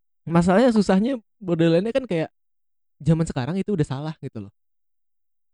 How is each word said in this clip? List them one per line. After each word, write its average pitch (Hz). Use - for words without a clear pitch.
Masalahnya 185
susahnya 208
borderline-nya 170
kan 262
kayak 170
zaman 160
sekarang 151
itu 196
udah 156
salah 147
gitu 120
loh. 98